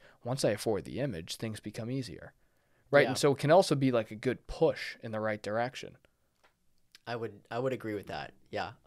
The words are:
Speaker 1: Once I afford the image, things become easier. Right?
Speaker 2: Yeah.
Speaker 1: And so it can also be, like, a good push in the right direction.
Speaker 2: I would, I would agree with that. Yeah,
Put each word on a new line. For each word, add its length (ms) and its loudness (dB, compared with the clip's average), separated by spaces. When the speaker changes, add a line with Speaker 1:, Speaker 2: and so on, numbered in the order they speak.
Speaker 1:
Once 200 -2
I 80 4
afford 340 -2
the 140 -8
image, 380 -6
things 220 -8
become 320 -10
easier. 420 -8
Right? 120 10
Speaker 2:
Yeah. 60 2
Speaker 1:
And 80 -4
so 140 4
it 60 0
can 140 2
also 240 8
be, 160 2
like, 200 0
a 40 -10
good 320 -4
push 560 0
in 80 -10
the 80 -4
right 220 -2
direction. 560 -6
Speaker 2:
I 100 -6
would, 180 -8
I 80 -2
would 140 0
agree 220 -4
with 120 -8
that. 260 -8
Yeah, 200 -4